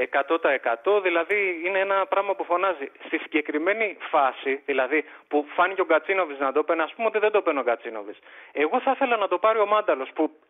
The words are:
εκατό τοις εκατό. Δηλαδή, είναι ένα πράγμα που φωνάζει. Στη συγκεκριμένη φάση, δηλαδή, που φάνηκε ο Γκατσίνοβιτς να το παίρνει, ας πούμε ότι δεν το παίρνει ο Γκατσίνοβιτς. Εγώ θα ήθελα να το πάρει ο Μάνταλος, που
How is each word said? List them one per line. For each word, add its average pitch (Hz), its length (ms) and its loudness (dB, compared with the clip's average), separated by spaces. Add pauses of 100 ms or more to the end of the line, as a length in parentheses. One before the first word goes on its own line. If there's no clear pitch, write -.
εκατό 143 380 0
τοις 165 160 2
εκατό. 131 460 0
Δηλαδή, 175 360 0 (300)
είναι 190 120 -2
ένα 196 280 0
πράγμα 196 300 0
που 170 80 -6
φωνάζει. 175 460 -2 (160)
Στη 165 120 -4
συγκεκριμένη 165 800 -2 (140)
φάση, 139 540 0
δηλαδή, 135 400 0 (240)
που 147 160 0 (120)
φάνηκε 185 240 2
ο 180 40 0
Γκατσίνοβιτς 160 560 0
να 135 120 0
το 151 100 2
παίρνει, 165 200 0
ας 151 120 -4
πούμε 226 120 -2
ότι 214 120 0
δεν 208 140 2
το 202 100 4
παίρνει 151 180 0
ο - 20 -2
Γκατσίνοβιτς. 110 560 -4 (340)
Εγώ 160 280 0
θα 269 100 0
ήθελα 254 260 0
να 196 120 -2
το 180 100 0
πάρει 220 200 2
ο 208 80 4
Μάνταλος, 180 480 0
που 156 160 0 (200)